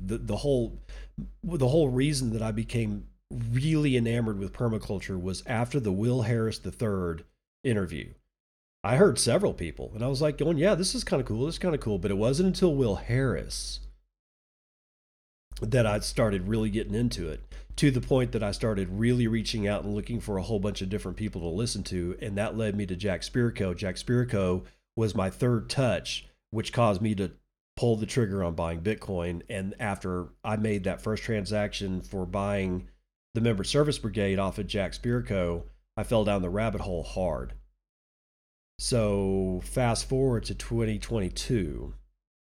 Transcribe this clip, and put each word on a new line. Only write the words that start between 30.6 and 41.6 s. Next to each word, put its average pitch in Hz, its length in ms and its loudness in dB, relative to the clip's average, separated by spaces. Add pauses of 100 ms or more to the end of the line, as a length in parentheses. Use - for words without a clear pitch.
that 92 160 -2
first 107 220 -2
transaction 104 760 -2
for 92 260 -4
buying 95 640 -2 (460)
the 113 80 0
member 110 240 2
service 147 340 2
brigade 98 400 0
off 95 200 0
of 95 80 -4
Jack 92 260 -2
Spirko, 98 680 0 (340)
I 107 60 -2
fell 110 200 4
down 101 180 2
the 92 80 -2
rabbit 104 300 0
hole 85 240 -4
hard. 73 480 -2 (1300)
So 98 880 2
fast 120 420 0
forward 131 380 2
to 101 100 -6
twenty 113 420 -2
twenty-two, 90 1000 -2 (460)